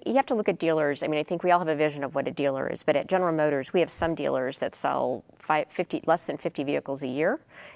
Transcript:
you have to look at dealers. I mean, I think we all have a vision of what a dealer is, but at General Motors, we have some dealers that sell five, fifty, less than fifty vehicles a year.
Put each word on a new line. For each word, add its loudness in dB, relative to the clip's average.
you -2
have 4
to -2
look 0
at 0
dealers. 2
I -2
mean, 0
I 0
think -4
we 4
all 6
have 0
a 2
vision 0
of -6
what 0
a -4
dealer -2
is, -6
but 2
at -2
General 2
Motors, 0
we 4
have 2
some 0
dealers -2
that -4
sell 0
five, 0
fifty, -4
less 2
than -4
fifty -4
vehicles -4
a -4
year. 0